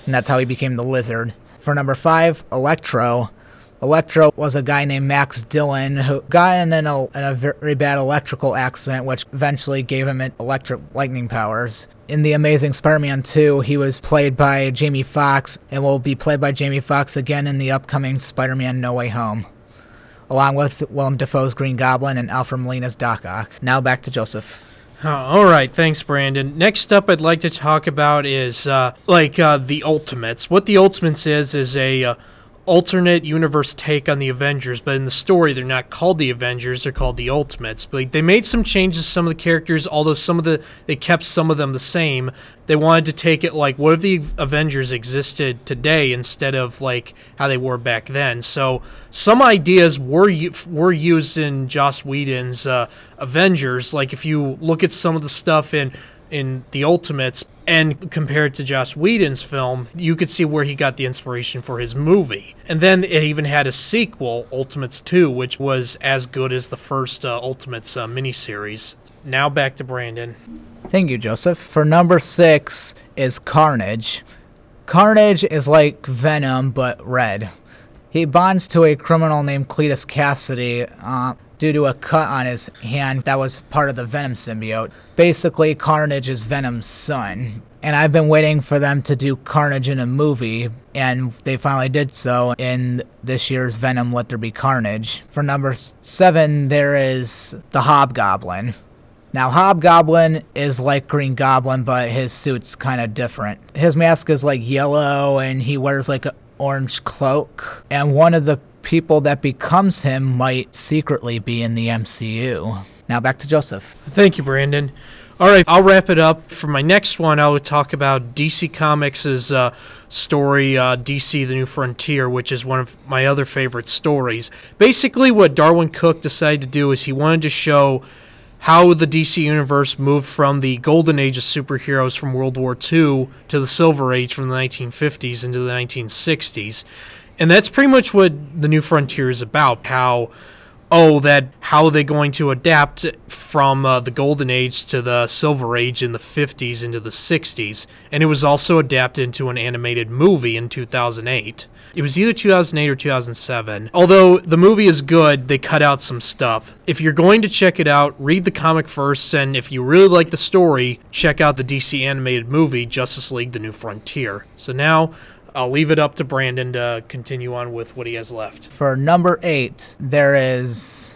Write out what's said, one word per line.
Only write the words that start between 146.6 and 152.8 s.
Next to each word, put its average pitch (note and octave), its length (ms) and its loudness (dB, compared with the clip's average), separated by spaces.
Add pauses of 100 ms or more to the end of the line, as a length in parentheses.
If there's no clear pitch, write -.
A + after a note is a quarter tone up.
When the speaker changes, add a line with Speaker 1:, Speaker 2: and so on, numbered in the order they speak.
Speaker 2:
into A#2 160 -8
the G#2+ 120 -12
sixties. - 760 -4 (240)
And D3 100 0
it D#3+ 60 4
was D3 160 0
also D3 340 2
adapted C3 460 0
into B2 260 -6
an B2 80 -6
animated A#2+ 540 -4
movie C3 440 2
in A#2 140 -6
two B2 160 -8
thousand A#2+ 420 -4
eight. A#2 400 -6 (280)
It D#3 80 -4
was C#3+ 160 -4
either A3 140 2
two - 160 -2
thousand F3+ 280 4
eight D3+ 120 0